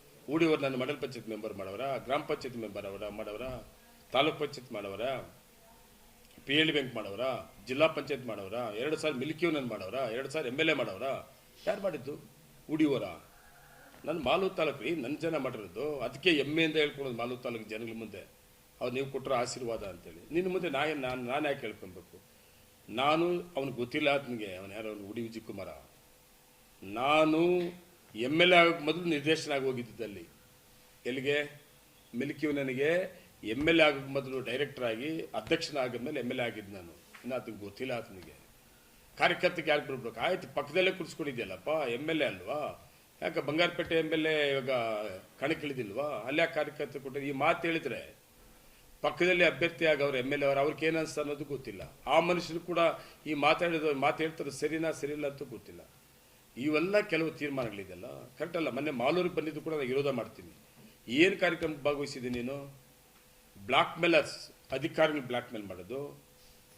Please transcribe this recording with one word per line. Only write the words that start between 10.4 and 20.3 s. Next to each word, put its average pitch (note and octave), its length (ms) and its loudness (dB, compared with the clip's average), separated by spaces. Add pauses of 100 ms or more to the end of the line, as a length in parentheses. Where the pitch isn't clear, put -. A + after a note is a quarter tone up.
ಎಮ್ C3+ 100 -4
ಎಲ್ D#3+ 100 4
ಎ D#3 40 4
ಮಾಡವ್ರ? A2 300 -2 (640)
ಯಾರು G3 140 0
ಮಾಡಿದ್ದು? D3+ 500 -6 (380)
ಊಡಿಯವರ? C#3+ 340 4 (1040)
ನನ್ನ D#3 180 -2
ಮಾಲೂರು F#3 320 2
ತಾಲೂಕು D3 280 -2
ರೀ, E3 120 -2
ನನ್ನ C#3+ 220 -2
ಜನ D#3+ 200 -2
ಮಾಡಿರೋದು. B2+ 600 -6
ಅದಕ್ಕೆ C3 320 2
ಹೆಮ್ಮೆಯಿಂದ D#3 440 2
ಹೇಳ್ಕೊಳೋದು C#3 420 0
ಮಾಲೂರು B2 240 -4
ತಾಲೂಕು A2+ 280 -6
ಜನಗಳ A2+ 240 -8
ಮುಂದೆ, G#2+ 280 -10 (600)
ಅವ್ರು B2 140 -2
ನೀವು C3+ 160 -2
ಕೊಟ್ಟಿರೋ C3+ 240 0
ಆಶೀರ್ವಾದ A#2+ 480 -2
ಅಂತೇಳಿ. F2 500 -12